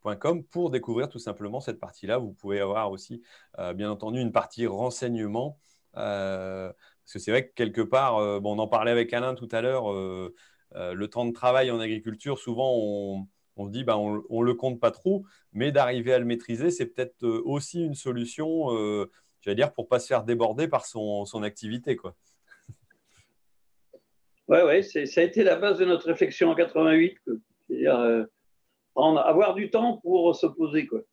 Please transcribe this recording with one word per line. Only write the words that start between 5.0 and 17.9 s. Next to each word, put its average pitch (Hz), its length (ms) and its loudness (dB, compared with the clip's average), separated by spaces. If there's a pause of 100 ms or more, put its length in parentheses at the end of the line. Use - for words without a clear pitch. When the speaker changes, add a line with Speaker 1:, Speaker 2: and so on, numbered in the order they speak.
Speaker 1:
euh, 95 720 -6
parce - 440 -20
que 104 80 -12
c'est 104 100 -4
vrai 131 180 2
que - 60 -20
quelque 113 280 -2
part, 131 340 2
euh, 104 240 0
bon, 104 160 -4
on - 20 -4
en 110 80 0
parlait 113 240 2
avec 120 220 2
Alain 123 220 -2
tout 123 180 -14
à 113 80 0
l'heure, 123 320 -2
euh, 92 420 -6 (400)
euh, 90 200 -8
le 101 140 -6
temps 120 180 -4
de 120 60 -4
travail 127 380 2
en 117 100 -2
agriculture, 110 580 -6
souvent 127 380 -2
on, 101 500 -4 (300)
on 101 100 -10
se 101 40 -10
dit, 123 140 -8
bah, 113 140 2
on, 104 320 -4
on 113 120 0
le 120 120 2
compte 123 260 -4
pas 117 100 4
trop, 196 340 -2 (280)
mais 127 180 0
d'arriver 127 420 2
à 127 60 6
le 123 60 0
maîtriser, 117 460 -2
c'est 151 160 -2
peut-être, - 380 -8
euh, 113 200 0
aussi 143 400 -4
une 151 100 -4